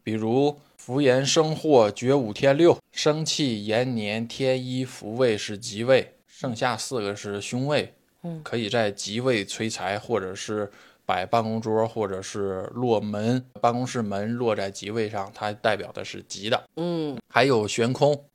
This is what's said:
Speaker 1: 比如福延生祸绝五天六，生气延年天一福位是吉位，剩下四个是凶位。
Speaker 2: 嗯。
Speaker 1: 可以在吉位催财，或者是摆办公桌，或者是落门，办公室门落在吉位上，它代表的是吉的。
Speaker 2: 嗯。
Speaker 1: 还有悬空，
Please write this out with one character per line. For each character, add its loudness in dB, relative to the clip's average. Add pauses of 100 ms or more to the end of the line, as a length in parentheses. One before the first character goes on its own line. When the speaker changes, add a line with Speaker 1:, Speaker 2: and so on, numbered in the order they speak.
Speaker 1:
比 -4
如 0 (160)
福 -4
延 4
生 2
祸 6
绝 0
五 0
天 4
六， 6 (140)
生 0
气 -2
延 0
年 -2
天 -2
一 -4
福 -10
位 4
是 -8
吉 -8
位， 4 (120)
剩 -8
下 0
四 -6
个 -2
是 -8
凶 -4
位。 -2 (300)
Speaker 2:
嗯。 -10
Speaker 1:
可 -6
以 -2
在 0
吉 -6
位 0
催 -6
财， -4
或 -2
者 -6
是 -6 (360)
摆 0
办 2
公 -2
桌， 2
或 -2
者 -6
是 -4
落 2
门， 0 (180)
办 4
公 0
室 -4
门 -2
落 0
在 -4
吉 -10
位 -2
上， -6
它 -4
代 0
表 -8
的 -8
是 -12
吉 -8
的。 2 (140)
Speaker 2:
嗯。 -4 (100)
Speaker 1:
还 4
有 4
悬 0
空， 2